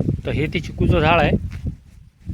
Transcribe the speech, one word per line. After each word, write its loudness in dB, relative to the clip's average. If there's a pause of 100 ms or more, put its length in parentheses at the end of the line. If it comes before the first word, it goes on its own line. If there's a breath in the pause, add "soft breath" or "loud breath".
(260)
तर -4
हे -2
ते -4
चिक्कूचं 2
झाड 4
आहे 2 (1040)